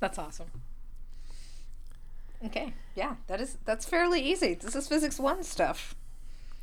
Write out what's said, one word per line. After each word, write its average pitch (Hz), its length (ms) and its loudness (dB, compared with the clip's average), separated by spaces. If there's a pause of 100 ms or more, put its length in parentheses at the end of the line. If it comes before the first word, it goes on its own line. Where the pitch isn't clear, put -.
That's 190 180 0
awesome. - 300 -6 (2000)
Okay. 240 300 -2 (200)
Yeah, 233 200 0 (140)
that 190 120 0
is, 262 240 -2
that's 220 220 2
fairly 349 340 6
easy. 277 340 4
This 214 220 -2
is 285 120 0
physics 302 300 4
one 294 240 4
stuff. - 520 2 (680)